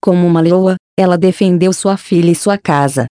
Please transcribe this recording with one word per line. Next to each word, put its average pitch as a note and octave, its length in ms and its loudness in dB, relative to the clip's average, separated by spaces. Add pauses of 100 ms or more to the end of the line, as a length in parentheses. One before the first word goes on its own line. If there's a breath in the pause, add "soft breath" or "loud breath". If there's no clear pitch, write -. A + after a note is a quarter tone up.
Como F3+ 220 2
uma E3 160 0
leoa, F#3 320 2 (240)
ela F#3 180 2
defendeu F3+ 560 0
sua G3 240 -2
filha E3+ 340 0
e E3+ 40 2
sua G3+ 240 -2
casa. C#3 540 -2